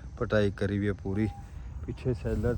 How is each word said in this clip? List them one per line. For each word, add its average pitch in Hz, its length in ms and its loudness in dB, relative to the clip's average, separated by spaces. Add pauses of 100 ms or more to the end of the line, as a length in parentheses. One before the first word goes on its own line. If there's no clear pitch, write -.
(180)
ਪਟਾਈ 107 320 4
ਕਰੀ 101 280 0
ਵੀ 101 80 2
ਆ 101 60 2
ਪੂਰੀ। 98 360 0 (580)
ਪਿੱਛੇ 131 280 0
ਸੈਲਰ 113 440 0